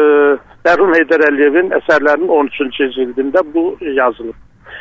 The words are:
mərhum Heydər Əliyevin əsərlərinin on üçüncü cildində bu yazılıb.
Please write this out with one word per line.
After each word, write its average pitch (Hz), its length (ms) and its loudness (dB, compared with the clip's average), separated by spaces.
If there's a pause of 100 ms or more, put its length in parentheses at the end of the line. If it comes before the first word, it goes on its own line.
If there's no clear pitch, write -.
(640)
mərhum 175 320 2
Heydər 156 320 2
Əliyevin 147 500 2
əsərlərinin 151 560 0
on 143 160 0
üçüncü 131 420 -4
cildində 131 500 -2 (120)
bu 165 160 0 (100)
yazılıb. 127 560 -4 (440)